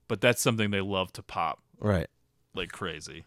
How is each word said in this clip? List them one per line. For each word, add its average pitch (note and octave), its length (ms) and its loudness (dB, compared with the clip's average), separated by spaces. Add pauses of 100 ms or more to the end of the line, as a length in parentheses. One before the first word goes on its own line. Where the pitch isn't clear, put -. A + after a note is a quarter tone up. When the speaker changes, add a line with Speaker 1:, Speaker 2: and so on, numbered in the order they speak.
Speaker 1:
But G#2+ 120 -2
that's B2 220 4
something A2 280 2
they G2+ 100 2
love F#2+ 340 -2
to - 80 -14
pop - 380 -4 (180)
Speaker 2:
Right. G2 300 2 (460)
Speaker 1:
like F2 180 -6
crazy. D#2+ 540 -10